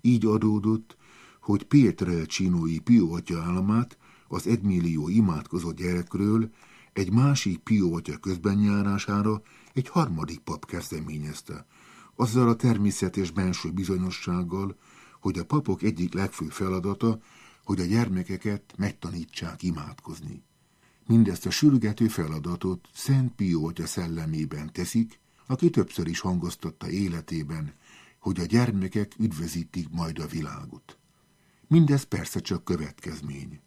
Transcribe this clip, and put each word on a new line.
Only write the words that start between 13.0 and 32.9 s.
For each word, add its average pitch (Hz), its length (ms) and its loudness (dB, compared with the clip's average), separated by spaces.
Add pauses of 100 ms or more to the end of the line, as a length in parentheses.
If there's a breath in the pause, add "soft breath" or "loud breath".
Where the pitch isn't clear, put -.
benső 90 400 -2
bizonyossággal, 92 1040 -4 (420 loud breath)
hogy 90 200 -2
a 85 60 -6
papok 143 360 0
egyik 85 320 0
legfőbb 87 380 -4
feladata, 98 680 -2 (440 loud breath)
hogy 95 160 -2
a 87 60 -2
gyermekeket 98 920 -2
megtanítsák 87 840 -8
imádkozni. 73 800 -8 (640 soft breath)
Mindezt 110 380 4
a 95 40 0
sürgető 113 580 4
feladatot 87 840 -4
Szent 131 420 0
Pio 85 320 0
atya 82 180 -6
szellemében 78 880 -6
teszik, 110 460 -2 (280 soft breath)
aki 131 220 2
többször 92 380 0
is 85 120 -4
hangoztatta - 680 -4
életében, 80 840 -4 (460 loud breath)
hogy 92 200 -4
a 87 60 -2
gyermekek 104 720 0
üdvözítik 85 720 -4
majd 82 300 -6
a 78 80 -8
világot. 73 720 -10 (680 soft breath)
Mindez 147 360 6
persze - 360 -6
csak 87 240 -4
következmény. 73 1040 -8